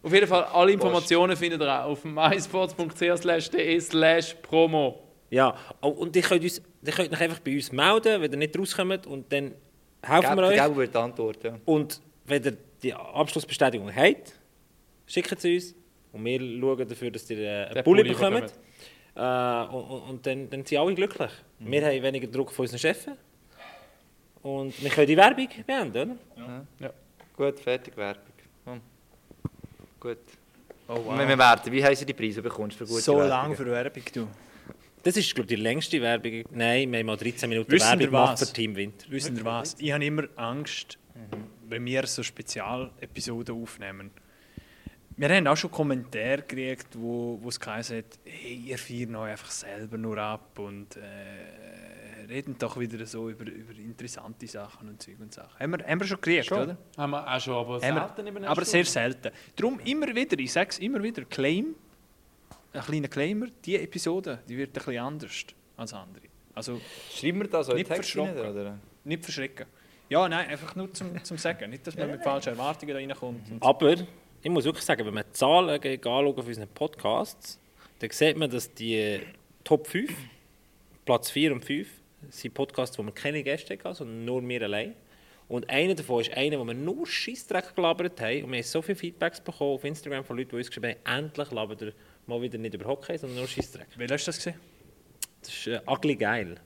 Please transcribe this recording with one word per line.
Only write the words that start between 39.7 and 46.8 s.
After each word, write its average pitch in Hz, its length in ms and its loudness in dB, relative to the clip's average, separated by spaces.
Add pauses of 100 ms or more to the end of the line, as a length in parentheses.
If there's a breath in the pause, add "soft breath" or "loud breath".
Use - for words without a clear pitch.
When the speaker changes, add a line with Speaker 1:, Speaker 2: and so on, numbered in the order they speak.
Speaker 4:
Ich 147 120 -2
habe 147 140 0
immer 151 180 0 (120)
Angst, 123 600 -8 (180)
Speaker 2:
Mhm. 107 280 -12 (260)
Speaker 4:
wenn 117 160 -6
wir 131 220 0
so - 160 -4
Spezialepisoden 120 1400 -8
aufnehmen. 98 500 -14 (1080 loud breath)
Wir 143 120 0
haben 180 180 6
auch 151 100 6
schon - 120 -4
Kommentare 131 800 -2
gekriegt, 131 460 -8